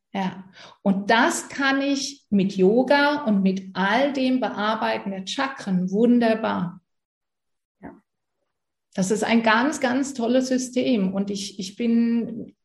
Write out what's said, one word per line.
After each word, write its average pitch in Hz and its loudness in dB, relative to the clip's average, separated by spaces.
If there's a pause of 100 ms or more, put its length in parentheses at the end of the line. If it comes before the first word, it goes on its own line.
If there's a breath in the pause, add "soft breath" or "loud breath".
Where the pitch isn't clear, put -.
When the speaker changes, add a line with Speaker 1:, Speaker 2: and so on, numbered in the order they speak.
(140)
Speaker 1:
Ja. 185 -6 (380 loud breath)
Und 196 0
das 262 2
kann 277 0
ich 277 -4
mit 190 0
Yoga 285 4
und 202 2
mit 190 -2
all 220 2
dem 254 0
Bearbeiten 214 -2
der 190 -8
Chakren 190 -2
wunderbar. 220 2 (1000)
Speaker 2:
Ja. - -16 (1000)
Speaker 1:
Das 190 -2
ist 214 0
ein 226 2
ganz, 233 2
ganz 254 -2
tolles 247 0
System. 247 0
Und 196 -2
ich, - -10
ich - -12
bin, 233 -2